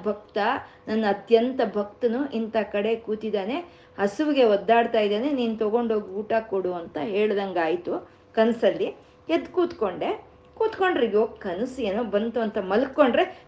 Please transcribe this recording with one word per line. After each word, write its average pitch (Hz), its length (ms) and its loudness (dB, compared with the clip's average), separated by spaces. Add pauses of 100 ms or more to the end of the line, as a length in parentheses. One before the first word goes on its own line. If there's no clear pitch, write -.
ಭಕ್ತ, 208 340 -6 (500)
ನನ್ನ 220 220 0
ಅತ್ಯಂತ 226 680 2
ಭಕ್ತನು 233 560 -2
ಇಂಥ 226 220 -4 (160)
ಕಡೆ 208 240 0
ಕೂತಿದ್ದಾನೆ, 214 600 -4 (420)
ಹಸುವಿಗೆ 277 440 2
ಒದ್ದಾಡ್ತಾ 226 560 4
ಇದ್ದಾನೆ, 214 320 0
ನೀನ್ 233 280 -2
ತಗೊಂಡೋಗಿ 220 480 0
ಊಟ 208 320 -6
ಕೊಡು" 190 340 -2
ಅಂತ 170 280 -10
ಹೇಳ್ದಂಗಾಯ್ತು 190 1080 -2 (240)
ಕನ್ಸಲ್ಲಿ. 220 500 2 (440)
ಎದ್ದು - 240 0
ಕೂತ್ಕೊಂಡೆ. 330 760 -2 (300)
ಕೂತ್ಕೊಂಡ್ರೆ, 370 500 2
"ಅಯ್ಯೋ, 214 200 2
ಕನಸು 220 540 -6
ಏನೋ 208 220 -2
ಬಂತು" 220 360 -2
ಅಂತ 220 180 -2
ಮಲ್ಕೊಂಡ್ರೆ, 262 920 2